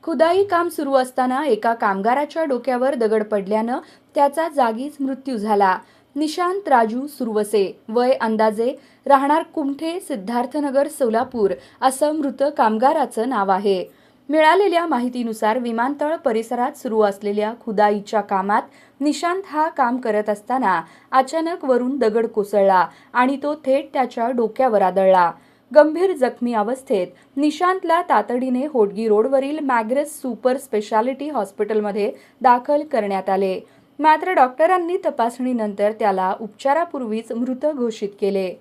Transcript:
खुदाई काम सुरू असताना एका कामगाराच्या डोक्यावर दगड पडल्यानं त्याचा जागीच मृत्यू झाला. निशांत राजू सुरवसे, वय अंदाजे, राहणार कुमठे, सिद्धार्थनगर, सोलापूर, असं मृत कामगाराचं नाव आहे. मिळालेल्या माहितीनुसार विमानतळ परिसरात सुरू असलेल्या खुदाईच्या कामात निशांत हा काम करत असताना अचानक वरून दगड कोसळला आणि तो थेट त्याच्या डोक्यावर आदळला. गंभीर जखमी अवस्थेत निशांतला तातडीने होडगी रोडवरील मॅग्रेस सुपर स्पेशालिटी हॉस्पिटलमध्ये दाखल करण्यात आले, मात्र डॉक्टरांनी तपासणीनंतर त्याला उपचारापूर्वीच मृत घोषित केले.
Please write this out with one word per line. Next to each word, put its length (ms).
खुदाई 400
काम 240
सुरू 260
असताना 520
एका 280
कामगाराच्या 680
डोक्यावर 520
दगड 280
पडल्यानं 560
त्याचा 340
जागीच 500
मृत्यू 380
झाला. 400
निशांत 520
राजू 400
सुरवसे, 720
वय 220
अंदाजे, 640
राहणार 380
कुमठे, 560
सिद्धार्थनगर, 880
सोलापूर, 640
असं 340
मृत 280
कामगाराचं 720
नाव 220
आहे. 520
मिळालेल्या 560
माहितीनुसार 720
विमानतळ 560
परिसरात 640
सुरू 240
असलेल्या 520
खुदाईच्या 560
कामात 400
निशांत 460
हा 200
काम 300
करत 320
असताना 520
अचानक 540
वरून 320
दगड 300
कोसळला 600
आणि 300
तो 120
थेट 380
त्याच्या 360
डोक्यावर 520
आदळला. 500
गंभीर 380
जखमी 400
अवस्थेत 540
निशांतला 640
तातडीने 640
होडगी 420
रोडवरील 520
मॅग्रेस 600
सुपर 360
स्पेशालिटी 720
हॉस्पिटलमध्ये 800
दाखल 420
करण्यात 460
आले, 300
मात्र 340
डॉक्टरांनी 720
तपासणीनंतर 840
त्याला 500
उपचारापूर्वीच 880
मृत 340
घोषित 340
केले. 400